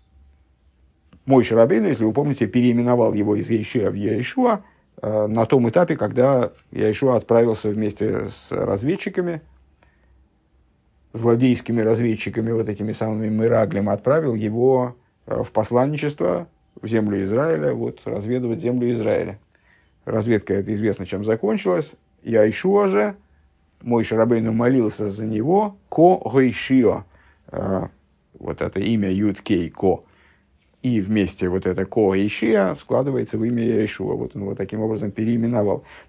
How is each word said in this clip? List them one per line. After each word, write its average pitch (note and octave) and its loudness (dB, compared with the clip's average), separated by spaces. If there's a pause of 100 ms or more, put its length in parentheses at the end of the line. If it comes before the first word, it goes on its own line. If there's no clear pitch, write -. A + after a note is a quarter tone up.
(1200)
Мойше B2+ 4
Рабейну, F3+ 4
если A2+ 0
вы A2 2
помните, C#3 0
переименовал A#2+ 2
его G#2 0
из - -4
Яишуа G#2+ 0
в F#2+ -4
Яишуа, A#2+ -2 (400)
э, G#2+ -2
на A2+ 0
том B2 4
этапе, E3 2
когда B2+ 0 (200)
Яишуа G#2+ 0
отправился A2+ 2
вместе G2+ -4
с - -14
разведчиками E3+ -4 (1700)
злодейскими A#2 2
разведчиками, A2+ 0
вот A2+ -2
этими G#2 -4
самыми A2 -4
Мераглим, G#2+ 2
отправил C3 0
его, B2 0 (300)
э, A2+ -4
в G#2+ -10
посланничество D3 0 (320)
в - -10
землю G#2+ 0
Израиля, C#3 0
вот, A#2 -6
разведывать A2+ -4
землю A#2+ 0
Израиля. G#2 -2 (640)
Разведка A2 -2
эта G2 -2
известно, G2+ -2
чем G2+ -6
закончилась. F3+ -2 (280)
Яишуа A#2 2
же, G3+ 0 (680)
Мойше A#2 0
Рабейну A2+ 2
молился A2+ 0
за G#2+ -8
него, E3+ 0 (120)
Ко F3 6
Гойшио. B2 2 (440)
Э, F#2+ -4 (500)
вот - -8
это - -4
имя G#2 0
Юд G2 -2
Кей F2 0
Ко. - 0 (800)
И A#2+ 0
вместе F#2+ 0
вот F2+ -2
это F#2 -2
Ко G2 2
Ишия D#3+ 0
складывается B2+ -4
в A2 -2
имя A#2+ -2
Яишуа. G#2+ -2
Вот - -8
он G2+ -10
его G2 -6
таким G#2 -8
образом G#2+ -4
переименовал. A2+ -2 (240)